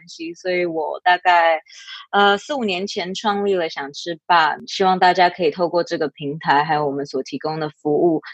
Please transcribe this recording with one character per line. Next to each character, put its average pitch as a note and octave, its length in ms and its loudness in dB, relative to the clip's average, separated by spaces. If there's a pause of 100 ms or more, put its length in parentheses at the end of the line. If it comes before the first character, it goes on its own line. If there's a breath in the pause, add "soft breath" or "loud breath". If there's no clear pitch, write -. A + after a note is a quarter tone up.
系， E3+ 280 -12
所 F#3 160 -6
以 F3+ 160 0
我 D#3 360 -6
大 F3+ 140 4
概， E3+ 420 4 (540 loud breath)
呃， G3+ 240 4
四 G3+ 160 -8
五 C4+ 100 -4
年 F#3+ 240 -4
前 F#3 280 -8
创 G3+ 320 -2
立 G3+ 80 0
了 E3 160 -2
想 C#3+ 240 -10
吃 E3+ 320 -10
吧， D#3+ 280 4 (120)
希 - 180 -2
望 F#3 140 2
大 F3+ 160 6
家 F3+ 160 4
可 F3+ 120 -6
以 D#3 80 4
透 F3+ 160 -2
过 E3+ 160 0
这 E3+ 140 -4
个 D#3+ 120 -2
平 D3 300 -8
台， D3 240 2
还 D#3 120 0
有 D3+ 120 0
我 C#3 60 -2
们 C#3+ 140 -6
所 C3 160 -6
提 C#3 160 -10
供 D#3 200 -6
的 D3+ 120 -6
服 - 200 -6
务， D#3 300 2 (140 loud breath)